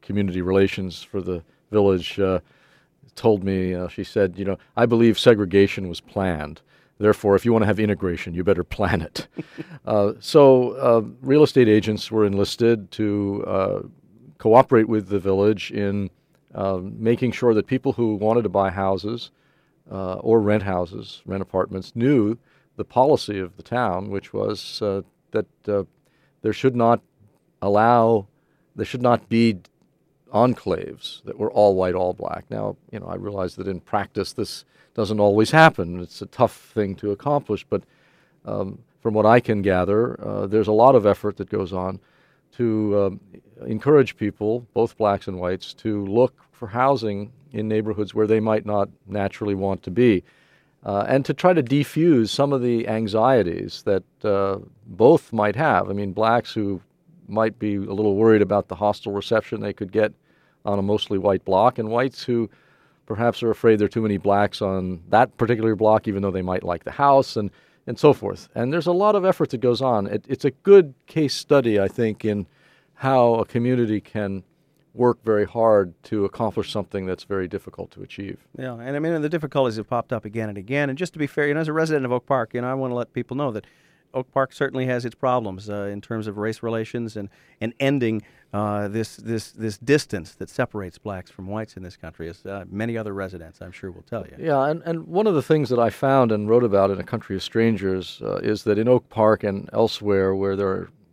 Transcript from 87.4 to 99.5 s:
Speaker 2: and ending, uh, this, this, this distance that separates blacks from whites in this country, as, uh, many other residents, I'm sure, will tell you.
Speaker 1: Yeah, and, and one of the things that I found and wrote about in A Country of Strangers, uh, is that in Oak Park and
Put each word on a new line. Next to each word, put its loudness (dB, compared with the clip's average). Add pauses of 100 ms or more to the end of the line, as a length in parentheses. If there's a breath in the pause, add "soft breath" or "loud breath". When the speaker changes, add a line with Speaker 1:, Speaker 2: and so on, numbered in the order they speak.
Speaker 2:
and -6
ending, 0 (300 soft breath)
uh, -4
this, -8
this, -8
this -10
distance -2
that -12
separates -8
blacks -12
from -16
whites -10
in -16
this -16
country, -14
as, -16
uh, -12
many -6
other -8
residents, -10
I'm -16
sure, -14
will -18
tell -10
you. -20
Speaker 1:
Yeah, 0
and, -4
and -8
one -2
of 2
the 2
things 2
that 2
I 2
found 2
and 0
wrote 6
about 4
in -4
A -10
Country -8
of -6
Strangers, -2
uh, -4
is -4
that 2
in 0
Oak 2
Park 2
and -6